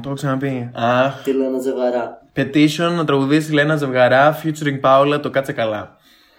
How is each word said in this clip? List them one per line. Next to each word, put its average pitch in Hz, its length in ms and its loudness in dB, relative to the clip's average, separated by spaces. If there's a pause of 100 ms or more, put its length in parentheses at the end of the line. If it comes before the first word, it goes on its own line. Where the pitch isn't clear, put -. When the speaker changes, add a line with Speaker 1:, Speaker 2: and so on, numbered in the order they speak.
Speaker 1:
το 135 80 -10
έχω 139 60 -6
ξαναπεί. 131 600 -6
Αχ. 123 480 0
Speaker 2:
Τη 135 100 -2
Λένα 131 260 -2
Ζευγαρά. 123 640 -4 (140)
Speaker 1:
Petition 156 600 0
να 165 80 0
τραγουδήσει 147 480 2
Λένα 151 240 2
Ζευγαρά, 131 680 2
featuring 147 360 -4
Πάολα, 139 400 4
το 143 100 -4
Κάτσε 135 220 -4
Καλά. 107 440 -6 (420)